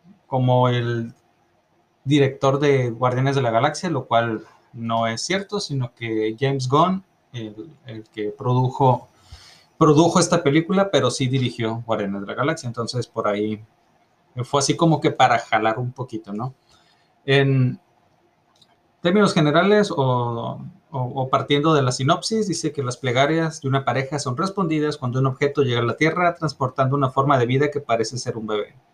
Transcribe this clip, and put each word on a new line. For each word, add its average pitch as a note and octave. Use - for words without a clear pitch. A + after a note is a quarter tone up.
como B2+
el A#2+
director C#3
de C3+
Guardianes B2+
de C#3
la A#2
Galaxia, B2
lo C#3
cual A#2
no A#2
es A2+
cierto, G3
sino C3+
que A2
James C3+
Gunn, F3
el, G#2+
el A2
que G#2
produjo, B2+
produjo D#3+
esta E3+
película, E3
pero B2+
sí B2+
dirigió A#2
Guardianes G2+
de G2+
la G#2
Galaxia, B2+
entonces A#2
por A2
ahí G#2
fue C#3
así C#3
como D#3+
que D3
para C3
jalar A2+
un B2
poquito, A2
¿no? B2
En C3+
términos G3
generales F3
o, B2
o, C#3
o B2+
partiendo C#3+
de D3
la C3
sinopsis, F3
dice E3
que C#3+
las -
plegarias D3+
de C#3
una C3+
pareja C3+
son B2
respondidas D#3
cuando B2
un C3+
objeto C#3+
llega B2
a A#2
la A#2
Tierra E3+
transportando C3+
una C3+
forma C3+
de A#2+
vida C3+
que G#2+
parece A2+
ser A#2
un A2
bebé. G#2+